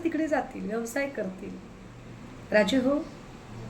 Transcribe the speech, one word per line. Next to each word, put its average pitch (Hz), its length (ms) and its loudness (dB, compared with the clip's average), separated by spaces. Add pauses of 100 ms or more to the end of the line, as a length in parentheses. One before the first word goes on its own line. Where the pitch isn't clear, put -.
तिकडे 320 220 2
जातील, 214 420 0
व्यवसाय 233 400 0
करतील. 196 420 -4 (1000)
राजे 208 260 8
हो, 285 280 6 (640)